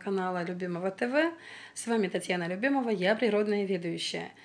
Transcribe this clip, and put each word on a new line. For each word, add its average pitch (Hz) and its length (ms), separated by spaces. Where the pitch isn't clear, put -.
канала 185 400
Любимого 180 460
Т 240 180
В, 311 240
с - 140
вами 226 220
Татьяна 180 380
Любимова, 240 440
я 196 260
природная 208 480
ведущая. 170 680